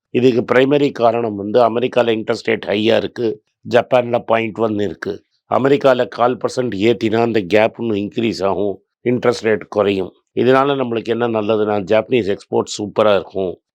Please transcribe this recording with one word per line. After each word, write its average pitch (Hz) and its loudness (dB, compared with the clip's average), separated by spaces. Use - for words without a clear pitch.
இதுக்கு 120 2
பிரைமரி 139 2
காரணம் 113 0
வந்து 104 -2
அமெரிக்கால 117 0
இன்ட்ரெஸ்ட் 107 -6
ரேட் 110 -2
ஹையா 107 0
இருக்கு, 107 -4
ஜப்பான்ல 120 2
பாயிண்ட் 113 -2
ஒன் 107 -2
இருக்கு. 95 -6
அமெரிக்கால 127 2
கால் 120 0
பர்சன்ட் 117 0
ஏத்தினா 113 0
அந்த 113 0
கேப் 107 2
இன்னும் 113 -2
இன்க்ரீஸ் 101 -4
ஆகும், 98 -2
இன்ட்ரெஸ்ட் 120 0
ரேட் 107 0
குறையும். 98 0
இதனால 135 2
நம்மளுக்கு 117 -4
என்ன 113 -2
நல்லதுன்னா, 107 0
ஜாப்பனீஸ் 110 0
எக்ஸ்போர்ட் 104 -4
சூப்பரா 104 0
இருக்கும், 92 -4